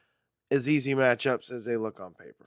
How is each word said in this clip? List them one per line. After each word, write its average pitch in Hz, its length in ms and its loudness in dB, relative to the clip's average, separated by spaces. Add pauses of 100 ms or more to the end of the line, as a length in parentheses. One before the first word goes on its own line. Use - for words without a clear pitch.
(520)
as 135 180 0
easy 139 240 2
matchups 127 580 2
as 117 140 -10
they 117 100 -2
look 110 240 -4
on 92 140 -14
paper. - 340 -20